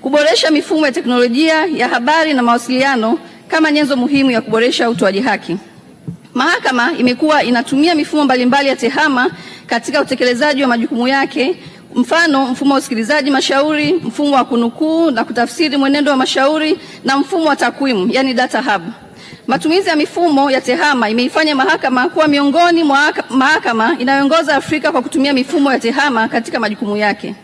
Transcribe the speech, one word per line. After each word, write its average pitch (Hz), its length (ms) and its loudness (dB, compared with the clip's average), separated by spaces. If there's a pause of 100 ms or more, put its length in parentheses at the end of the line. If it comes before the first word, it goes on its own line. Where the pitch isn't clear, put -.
kuboresha 294 500 2
mifumo 311 340 0
ya 269 60 0
teknolojia 269 720 0
ya 247 220 -2
habari 302 460 0
na 254 100 2
mawasiliano 247 760 0 (280)
kama 320 240 2
nyenzo 285 260 2
muhimu 269 340 2
ya 226 100 0
kuboresha 226 480 0
utoaji 196 320 0
haki. 196 360 -2 (760)
Mahakama 262 640 0
imekuwa 254 460 2
inatumia 269 520 2
mifumo 294 280 0
mbalimbali 262 460 2
ya 262 60 0
tehama 269 560 0 (360)
katika 247 340 -2
utekelezaji 262 600 0
wa 269 60 2
majukumu 240 400 0
yake, 277 480 0 (400)
mfano 285 500 2
mfumo 269 280 0
wa 262 60 2
usikilizaji 262 520 -2
mashauri, 294 640 0
mfumo 285 420 -2
wa 254 100 2
kunukuu 311 680 0
na 226 120 -2
kutafsiri 247 540 -2
mwenendo 285 340 2
wa 262 60 2
mashauri 302 640 0 (240)
na 269 140 0
mfumo 320 280 -2
wa 277 100 2
takwimu, 247 560 -2
yani 262 220 0
data 247 280 0
hub. 208 200 -2 (680)
Matumizi 330 420 0
ya 320 60 0
mifumo 294 560 0
ya 262 100 0
tehama 254 480 0
imeifanya 269 460 0
mahakama 269 540 0
kuwa 311 180 2
miongoni 320 560 2
mwa 277 140 2
haka-, 302 320 0
mahakama 262 680 0
inayoongoza 277 560 2
Afrika 302 360 -2
kwa 277 100 0
kutumia 277 320 0
mifumo 277 380 0
ya 254 80 0
tehama 240 480 0
katika 240 320 -4
majukumu 208 380 -4
yake. 202 460 -4